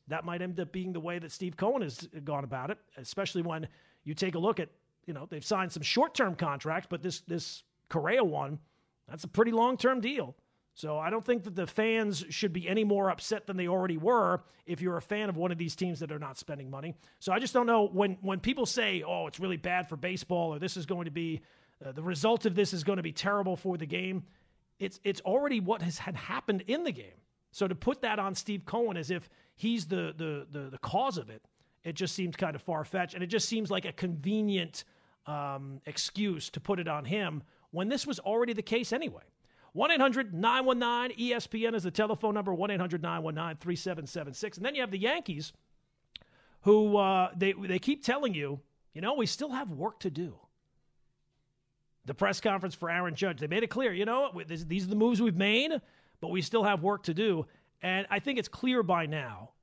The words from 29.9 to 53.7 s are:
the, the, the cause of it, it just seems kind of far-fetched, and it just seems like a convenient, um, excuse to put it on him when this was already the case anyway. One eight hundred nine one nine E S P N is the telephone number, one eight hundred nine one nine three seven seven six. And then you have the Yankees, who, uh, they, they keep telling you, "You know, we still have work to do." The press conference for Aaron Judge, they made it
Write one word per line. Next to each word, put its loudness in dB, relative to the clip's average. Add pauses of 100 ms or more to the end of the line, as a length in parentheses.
the, -6
the, -10
the -14
cause 0
of -8
it, -16 (400)
it -6
just -4
seems -2
kind -2
of -10
far-fetched, -4
and -4
it -6
just 0
seems -2
like 0
a -6
convenient, 0 (420)
um, -6
excuse -2
to -6
put 0
it -2
on -2
him -2 (300)
when -2
this 0
was -4
already 2
the -4
case 0
anyway. -4 (480)
One 4
eight 4
hundred 4
nine 4
one 4
nine 0
E 0
S -2
P -4
N 2
is -2
the -2
telephone 2
number, 0
one 0
eight 0
hundred -2
nine -2
one -2
nine -4
three -2
seven -4
seven -8
six. -6
And -4
then -2
you -2
have -2
the -4
Yankees, -2 (1120)
who, 8
uh, 4
they, 2
they -2
keep -2
telling 0
you, -4 (360)
"You -10
know, 0
we 2
still -4
have -4
work -6
to -2
do." -6 (1700)
The -6
press 2
conference 2
for -4
Aaron 0
Judge, 0
they -4
made 2
it -2